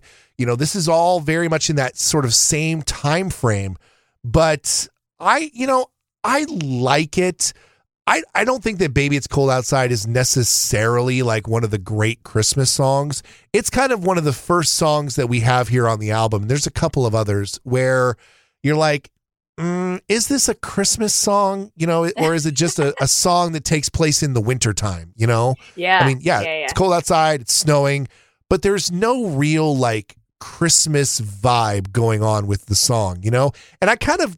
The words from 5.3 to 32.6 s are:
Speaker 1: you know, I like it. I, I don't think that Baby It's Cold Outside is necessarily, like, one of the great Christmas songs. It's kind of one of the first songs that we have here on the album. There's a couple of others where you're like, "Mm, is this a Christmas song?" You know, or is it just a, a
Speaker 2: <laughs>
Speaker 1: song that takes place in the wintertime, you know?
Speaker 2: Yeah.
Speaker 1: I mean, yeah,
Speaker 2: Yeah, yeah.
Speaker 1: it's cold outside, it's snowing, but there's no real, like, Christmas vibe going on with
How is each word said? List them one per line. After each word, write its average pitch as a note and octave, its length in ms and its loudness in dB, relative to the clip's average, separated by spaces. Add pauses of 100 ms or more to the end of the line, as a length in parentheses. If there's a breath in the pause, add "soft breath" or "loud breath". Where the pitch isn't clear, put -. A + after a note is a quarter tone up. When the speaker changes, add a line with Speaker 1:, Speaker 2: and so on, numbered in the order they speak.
Speaker 1:
you B3 100 -4
know, C4 220 0 (360)
I C4+ 220 0
like D3 720 -2
it. F3+ 340 -2 (540 soft breath)
I, D4+ 180 2 (120)
I G3+ 80 2
don't B3+ 180 -2
think G#3 180 -4
that D#3+ 140 0
Baby C#3+ 220 2
It's C3+ 120 -4
Cold C#3 220 0
Outside B2+ 400 0
is A2+ 160 -2
necessarily, A#2+ 1160 0
like, A2 260 -2
one A2+ 160 0
of G#2+ 80 0
the G#2+ 60 -2
great G#2+ 460 -2
Christmas C3 460 0
songs. C#3 540 0 (300 soft breath)
It's G#3+ 160 0
kind C4 240 0
of G3 100 -4
one F#3 140 2
of D#3 80 0
the C#3+ 80 0
first F3 400 0
songs D3+ 420 0
that B2+ 140 0
we A#2+ 100 0
have B2 300 2
here A#2+ 180 2
on A2 120 0
the G#2+ 120 -4
album. A2 380 0
There's C#3+ 180 -2
a D3 40 -6
couple D3+ 340 0
of A2 100 0
others G2+ 480 -2
where B2+ 540 0 (440 soft breath)
you're D3 140 2
like, D3+ 340 0 (480)
"Mm, F3+ 520 -4
is A3 180 0
this C#4 220 0
a A3 40 0
Christmas - 600 -2
song?" G3+ 640 0
You D#3+ 100 -2
know, E3+ 300 0
or D#3+ 180 2
is D3+ 100 -2
it D#3 100 -2
just E3+ 220 0
a, C#3 240 0
a C#3 60 0
Speaker 2:
<laughs> - 180 0
Speaker 1:
song F3 280 2
that D#3 100 -6
takes D3+ 240 0
place D#3 340 0
in C#3+ 120 0
the A#2+ 80 0
wintertime, G2+ 760 -2
you A2+ 100 0
know? A#2+ 300 2 (220 loud breath)
Speaker 2:
Yeah. F3+ 260 2
Speaker 1:
I D3 40 4
mean, C3 140 0
yeah, D3+ 200 0
Speaker 2:
Yeah, D#3+ 160 -4
yeah. D#3 80 -8
Speaker 1:
it's B2+ 80 -6
cold F#3 180 2
outside, D#3 480 2
it's A#2 140 -4
snowing, C#3 560 0 (400 soft breath)
but F#3 140 0
there's G3 280 0
no A3+ 360 0
real, D3+ 500 0
like, A#2 400 -2 (240)
Christmas D3+ 800 0
vibe G#2 720 0
going A2+ 280 2
on G#2+ 260 0
with G2+ 180 -2